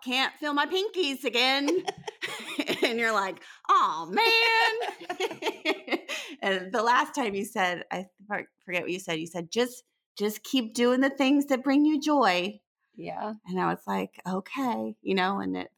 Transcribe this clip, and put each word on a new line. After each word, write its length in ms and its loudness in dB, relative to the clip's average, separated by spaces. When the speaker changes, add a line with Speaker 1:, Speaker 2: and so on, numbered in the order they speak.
Speaker 1:
can't 320 0
feel 180 -4
my 120 2
pinkies 580 -2
again." 460 2
Speaker 2:
<laughs> 40 -8
Speaker 1:
<laughs> 260 -2
And 160 0
you're 140 2
like, 240 0
"Aw, 360 4
man." 1800 0
<laughs> 80 -16
And 300 -2
the 120 0
last 320 2
time 180 -2
you 120 -4
said, 460 -2
I 140 -6
for-, 200 -6
forget 180 -2
what 80 -4
you 80 -4
said. 200 -4
You 80 -6
said, 220 -8
"Just, 340 -2
just 260 -4
keep 320 0
doing 260 4
the 80 4
things 380 2
that 160 0
bring 220 4
you 140 4
joy." 600 2
Speaker 2:
Yeah. 380 -8
Speaker 1:
And 120 -2
I 80 2
was 200 -2
like, 400 -4
"Okay," 760 -4
you 140 0
know, 240 0
and 180 -4
it, 200 -8